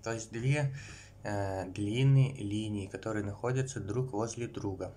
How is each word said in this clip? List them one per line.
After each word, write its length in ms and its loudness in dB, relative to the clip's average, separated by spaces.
То 100 -4
есть 180 -6
две, 440 0
э, 480 -2
длинные 640 6
линии, 520 -2
которые 380 -4
находятся 540 -2
друг 320 -2
возле 360 -2
друга. 480 -6